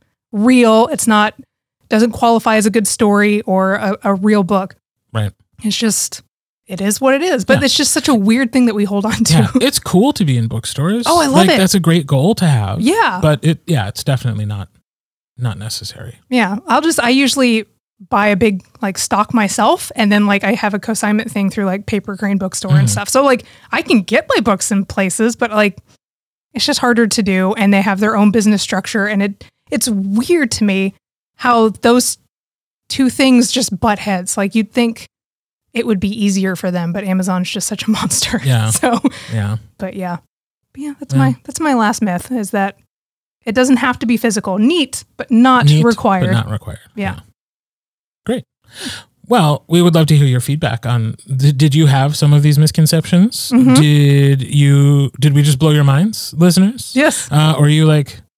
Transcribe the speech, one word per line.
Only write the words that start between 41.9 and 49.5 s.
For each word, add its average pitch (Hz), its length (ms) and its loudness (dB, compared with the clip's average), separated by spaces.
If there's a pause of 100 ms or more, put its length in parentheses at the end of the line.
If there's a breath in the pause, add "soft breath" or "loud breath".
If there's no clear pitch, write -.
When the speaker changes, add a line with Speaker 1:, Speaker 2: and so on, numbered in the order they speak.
Speaker 1:
myth 180 320 -4
is 220 200 -6
that 196 260 -4 (680)
it 220 100 -4
doesn't 254 220 2
have 247 220 0
to - 80 -6
be 233 100 0
physical. 208 420 -2
Neat, 277 460 0 (140)
but - 120 -8
not 247 360 4
Speaker 2:
Neat, 151 180 4
Speaker 1:
required. 202 440 0
Speaker 2:
but - 40 0
not 107 180 -2
required. 107 280 -10 (160)
Speaker 1:
Yeah. 98 220 -8
Speaker 2:
Yeah. - 40 -18 (1040)
Great. 247 200 -6 (840 loud breath)
Well, 160 380 0